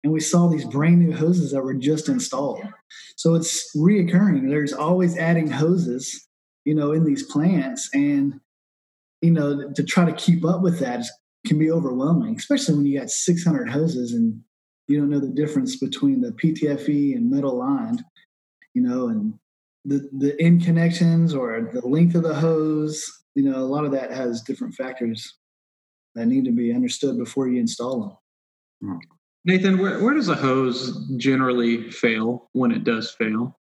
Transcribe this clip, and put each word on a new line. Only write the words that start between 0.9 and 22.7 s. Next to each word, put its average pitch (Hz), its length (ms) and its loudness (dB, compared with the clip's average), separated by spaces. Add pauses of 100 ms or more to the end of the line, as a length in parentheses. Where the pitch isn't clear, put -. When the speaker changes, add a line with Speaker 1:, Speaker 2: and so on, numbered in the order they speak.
Speaker 1:
new 160 140 4
hoses 156 380 0
that 135 100 0
were 135 120 -4
just 147 340 0
installed. 131 560 -4 (540)
So 165 180 2
it's - 400 -2
reoccurring. 175 760 4
There's 143 220 0
always 175 460 0
adding 165 320 2
hoses, 135 760 -2 (380)
you 151 100 0
know, 147 200 0
in 160 100 2
these 139 200 0
plants, 147 720 -2
and, 143 460 0 (800)
you 170 100 4
know, 143 420 0
to 143 100 -2
try 180 220 2
to 160 80 0
keep 170 320 0
up 180 160 0
with 175 180 0
that 123 200 -4
is, - 120 -8 (360)
can 151 100 2
be 156 140 2
overwhelming, 131 640 0
especially 269 400 -2
when 143 100 2
you 139 140 0
got 120 100 -8
six - 340 0
hundred 131 260 0
hoses 127 440 -2
and 113 260 0 (480)
you 147 120 2
don't 143 100 2
know 143 100 0
the 135 100 -4
difference 135 480 -2
between 135 440 0
the 117 100 -2
P 160 220 0
T 151 140 -2
F 143 220 -2
E 143 240 2
and 120 160 0
metal 139 280 0
lined, 240 460 -2 (680)
you 123 80 0
know, 123 260 0
and 107 260 -2 (500)
the, 139 240 -2 (100)
the 143 220 -2
end 170 240 6
connections 165 680 2
or 117 400 -4
the 123 140 -4
length 170 280 4
of 165 80 2
the 156 120 -2
hose, 156 880 -2 (120)